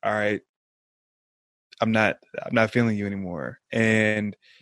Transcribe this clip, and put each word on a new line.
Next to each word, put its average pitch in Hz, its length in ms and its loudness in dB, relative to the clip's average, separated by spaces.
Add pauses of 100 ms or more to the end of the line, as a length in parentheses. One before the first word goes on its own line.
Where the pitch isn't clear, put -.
"All 107 120 -2
right, 104 280 0 (1400)
I'm 113 100 0
not, 107 260 2 (240)
I'm - 140 -10
not 113 160 2
feeling 113 260 2
you 101 80 -4
anymore." 90 540 -8 (120)
And, 107 640 0 (260)